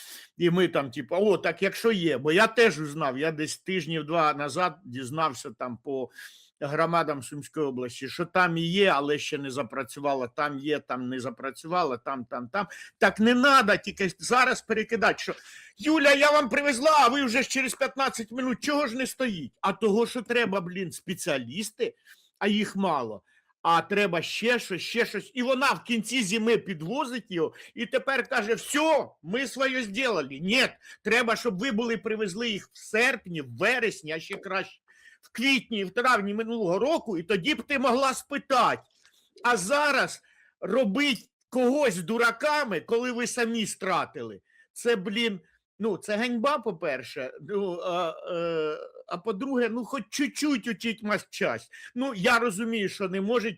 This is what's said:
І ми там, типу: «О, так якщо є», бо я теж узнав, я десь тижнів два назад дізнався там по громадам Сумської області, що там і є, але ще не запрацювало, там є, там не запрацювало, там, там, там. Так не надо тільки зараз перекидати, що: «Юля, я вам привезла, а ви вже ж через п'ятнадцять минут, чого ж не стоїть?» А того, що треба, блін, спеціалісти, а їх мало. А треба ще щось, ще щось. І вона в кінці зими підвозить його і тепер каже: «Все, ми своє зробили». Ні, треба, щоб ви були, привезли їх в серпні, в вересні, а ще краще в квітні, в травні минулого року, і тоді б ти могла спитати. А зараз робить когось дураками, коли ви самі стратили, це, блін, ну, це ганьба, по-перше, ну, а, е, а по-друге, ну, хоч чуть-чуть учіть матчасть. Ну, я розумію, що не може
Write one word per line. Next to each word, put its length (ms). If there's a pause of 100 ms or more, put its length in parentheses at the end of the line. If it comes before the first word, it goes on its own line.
(380)
І 120
ми 180
там, 220
типу: 260
«О, 220
так 240
якщо 300
є», 260
бо 140
я 140
теж 340
узнав, 380
я 140
десь 260
тижнів 460
два 300
назад 500
дізнався 640
там 340
по 260 (500)
громадам 640
Сумської 440
області, 420
що 160
там 320
і 60
є, 260
але 300
ще 200
не 120
запрацювало, 800
там 300
є, 200
там 300
не 120
запрацювало, 800
там, 260
там, 240
там. 180 (320)
Так 220
не 140
надо 420
тільки 420
зараз 440
перекидати, 560
що: 160 (440)
«Юля, 340
я 180
вам 180
привезла, 520
а 80
ви 160
вже 180
ж 60
через 260
п'ятнадцять 580
минут, 280
чого 260
ж 100
не 100
стоїть?» 540
А 120
того, 340
що 160
треба, 380
блін, 320
спеціалісти, 1000 (440)
а 100
їх 280
мало. 460 (400)
А 200
треба 400
ще 360
щось, 240
ще 240
щось. 280
І 80
вона 300
в 120
кінці 380
зими 340
підвозить 720
його 260 (200)
і 120
тепер 420
каже: 260
«Все, 540 (140)
ми 240
своє 360
зробили». 580
Ні, 220 (400)
треба, 340
щоб 220
ви 120
були, 260
привезли 540
їх 220
в 60
серпні, 640
в 160
вересні, 560
а 80
ще 160
краще 440 (420)
в 100
квітні, 520
в 60
травні 440
минулого 440
року, 400
і 40
тоді 320
б 80
ти 160
могла 360
спитати. 680 (640)
А 120
зараз 640 (400)
робить 720 (200)
когось 460
дураками, 840
коли 320
ви 140
самі 400
стратили, 760 (320)
це, 240
блін, 440 (380)
ну, 180
це 200
ганьба, 420
по-перше, 800
ну, 440
а, 300 (200)
е, 440 (280)
а 120
по-друге, 500
ну, 160
хоч 260
чуть-чуть 580
учіть 340
матчасть. 680 (240)
Ну, 220
я 220
розумію, 500
що 200
не 120
може 380